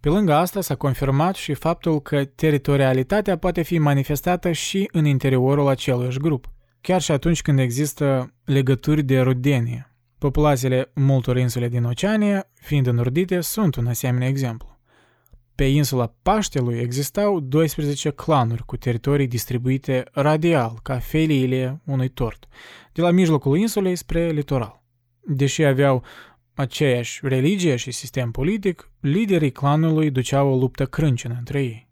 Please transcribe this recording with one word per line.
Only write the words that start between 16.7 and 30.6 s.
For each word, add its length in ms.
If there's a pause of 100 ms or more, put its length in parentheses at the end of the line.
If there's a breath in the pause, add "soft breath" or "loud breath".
existau 640
doisprezece 680
clanuri 540
cu 120
teritorii 500
distribuite 840
radial, 680
ca 160
feliile 840
unui 240
tort, 380 (460 loud breath)
de 80
la 100
mijlocul 460
insulei 400
spre 340
litoral. 520 (380)
Deși 440
aveau 380 (520 loud breath)
aceeași 680
religie 540
și 140
sistem 400
politic, 600 (100)
liderii 520
clanului 580
duceau 420
o 40
luptă 300